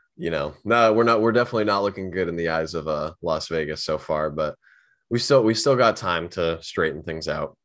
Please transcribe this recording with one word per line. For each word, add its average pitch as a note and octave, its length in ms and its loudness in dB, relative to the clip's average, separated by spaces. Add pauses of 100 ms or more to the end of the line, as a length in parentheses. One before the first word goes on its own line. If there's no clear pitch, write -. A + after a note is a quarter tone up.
(180)
you E2 140 -6
know, D2+ 220 -4 (100)
no, A2+ 300 4
we're A#2 100 4
not, A#2 180 4
we're A2+ 100 4
definitely A#2 340 0
not G2+ 180 2
looking G2 260 -4
good F2 180 -2
in E2+ 80 -4
the E2+ 140 -2
eyes D#2+ 240 -2
of, D#2+ 140 -6
uh, D#2 340 -4
Las D#2+ 260 -2
Vegas D#2 360 -4
so D#2 140 -2
far, D2+ 320 -4
but D2 260 -4 (540)
we A#2 100 -2
still, C3 240 4
we A2+ 100 4
still C3 220 2
got A#2+ 220 4
time E2+ 320 -2
to E2 340 -2
straighten D#2 400 -4
things D#2+ 240 -10
out. D2+ 380 -6